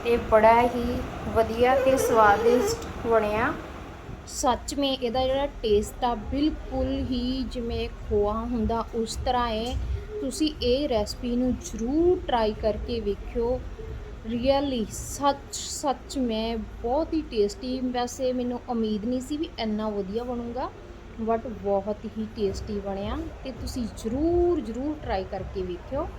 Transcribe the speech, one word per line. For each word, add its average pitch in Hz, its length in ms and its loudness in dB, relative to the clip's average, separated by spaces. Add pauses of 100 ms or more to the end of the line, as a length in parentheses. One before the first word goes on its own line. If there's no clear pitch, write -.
ਤੇ 240 140 4
ਬੜਾ 226 440 8
ਹੀ 247 360 2 (300)
ਵਧੀਆ 226 480 4
ਤੇ 262 220 6
ਸਵਾਦਿਸ਼ਟ 233 1080 4
ਬਣਿਆ। 226 460 4 (720)
ਸੱਚ - 480 -2
ਮੇਂ 269 220 0
ਇਹਦਾ 254 280 0
ਜਿਹੜਾ 269 200 2
ਟੇਸਟ 214 580 0
ਆ, 240 120 2
ਬਿਲਕੁਲ 262 720 -2
ਹੀ 254 560 -2
ਜਿਵੇਂ 233 460 -4
ਖੋਆ 208 440 0
ਹੁੰਦਾ, 226 520 0 (100)
ਉਸ 226 300 -2
ਤਰ੍ਹਾਂ 247 240 2
ਹੈ। 226 260 -2 (460)
ਤੁਸੀਂ 302 400 0
ਇਹ 254 280 2
ਰੈਸਪੀ 240 460 0
ਨੂੰ 247 180 2
ਜ਼ਰੂਰ 311 760 2
ਟਰਾਈ 220 260 2
ਕਰਕੇ 214 460 -2
ਵੇਖਿਓ। 233 600 -2 (680)
Really, 254 640 2
ਸੱਚ, - 600 -2
ਸੱਚ - 640 -4
ਮੈਂ 226 400 0
ਬਹੁਤ 247 560 -2
ਹੀ 320 80 2
ਟੇਸਟੀ, 254 580 0
ਵੈਸੇ 254 540 -2
ਮੈਨੂੰ 247 260 -2 (100)
ਉਮੀਦ 214 360 0
ਨਹੀਂ 254 160 0
ਸੀ 294 160 -6
ਵੀ 330 120 -2 (100)
ਇੰਨਾ 214 300 0
ਵਧੀਆ 202 340 -4
ਬਣੂਗਾ, 247 460 -4 (520)
but 226 260 0 (160)
ਬਹੁਤ 202 420 0 (120)
ਹੀ 220 180 -4
ਟੇਸਟੀ 202 440 -2
ਬਣਿਆ। 196 380 -4 (260)
ਤੇ 262 80 -8
ਤੁਸੀਂ 233 360 -6 (100)
ਜ਼ਰੂਰ, 339 640 2
ਜ਼ਰੂਰ 247 440 -4
ਟਰਾਈ 202 280 -2
ਕਰਕੇ 185 300 -6
ਵੇਖਿਓ। 185 460 -4 (120)